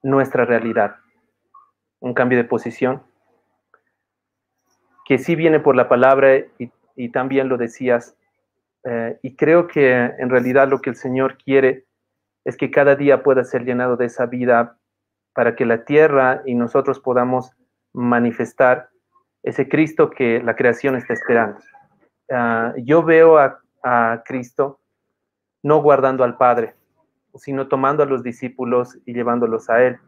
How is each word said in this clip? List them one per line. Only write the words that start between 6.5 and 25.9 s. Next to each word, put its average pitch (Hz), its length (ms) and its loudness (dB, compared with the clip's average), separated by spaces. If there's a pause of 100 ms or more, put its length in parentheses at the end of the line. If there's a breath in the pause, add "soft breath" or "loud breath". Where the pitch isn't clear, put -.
y 120 140 -10
también 135 380 -4
lo 127 100 -2
decías, 120 600 -4 (680)
eh, 117 380 -8
y 135 140 -14
creo 170 320 2
que 135 260 2
en 123 360 -2
realidad 127 380 2
lo 131 140 -2
que - 80 -6
el 117 60 -8
Señor 131 420 -4
quiere 135 480 0 (580)
es 135 140 -8
que 131 140 -6
cada 139 240 4
día 139 280 2
pueda 127 200 2
ser 123 200 -6
llenado 123 320 -4
de 120 100 -4
esa 120 200 -6
vida 120 520 -2 (560)
para 117 220 0
que 123 100 -4
la 117 200 -2
tierra 139 600 2
y 127 100 -6
nosotros 131 440 -2
podamos 127 520 -2 (420)
manifestar 120 960 -2 (540)
ese 131 240 -6
Cristo 156 420 0
que 120 320 -2
la 117 140 -4
creación 127 400 0
está 120 180 -8
esperando. 113 460 -2 (720)
Ah, 117 460 -4
yo 143 260 0
veo 165 340 6
a, 139 220 2 (240)
a 117 420 -2
Cristo 131 540 -8 (840)
no 151 200 2
guardando 135 420 2